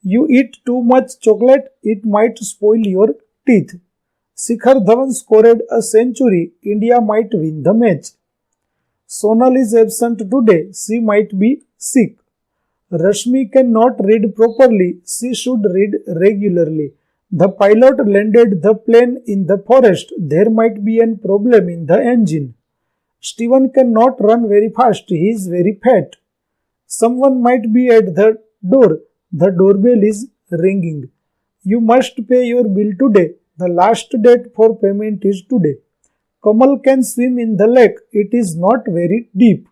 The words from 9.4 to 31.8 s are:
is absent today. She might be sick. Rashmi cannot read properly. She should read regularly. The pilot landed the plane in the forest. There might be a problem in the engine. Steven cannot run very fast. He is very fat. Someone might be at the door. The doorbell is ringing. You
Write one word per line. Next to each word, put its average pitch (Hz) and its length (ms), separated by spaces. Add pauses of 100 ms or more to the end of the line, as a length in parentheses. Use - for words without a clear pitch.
is 226 160
absent 226 460
today. 202 520
She 226 280
might 214 380
be 233 240 (140)
sick. - 400 (760)
Rashmi 202 600
cannot 233 520
read 214 320
properly. 220 680
She 240 300
should 247 300
read 202 320 (100)
regularly. 175 840 (400)
The 185 180
pilot 220 480 (100)
landed 202 540
the 214 120
plane 240 520
in 196 200
the 196 120
forest. 226 580
There 175 320
might 220 340
be 220 180
a 226 140
problem 202 540
in 170 160
the 165 160
engine. 160 540 (680)
Steven 262 480
cannot 254 500
run 226 300
very 208 220
fast. 226 380
He 175 220
is 208 160
very 180 380
fat. 202 320 (680)
Someone 254 560
might 240 280
be 247 180
at 202 260
the 220 240 (280)
door. 190 340 (320)
The 175 180
doorbell 196 520
is 214 260 (220)
ringing. 170 600 (560)
You 220 140